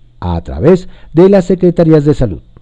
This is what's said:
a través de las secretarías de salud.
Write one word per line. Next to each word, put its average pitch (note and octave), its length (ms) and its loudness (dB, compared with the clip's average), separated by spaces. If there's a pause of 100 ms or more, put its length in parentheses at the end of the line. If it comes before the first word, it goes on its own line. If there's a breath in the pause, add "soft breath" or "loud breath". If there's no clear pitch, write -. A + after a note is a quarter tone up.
(200)
a F2 220 -6
través E3 460 -2 (260 soft breath)
de F3 160 4
las G3 160 2
secretarías E3+ 600 0
de D3+ 80 2
salud. G2 280 -4 (200)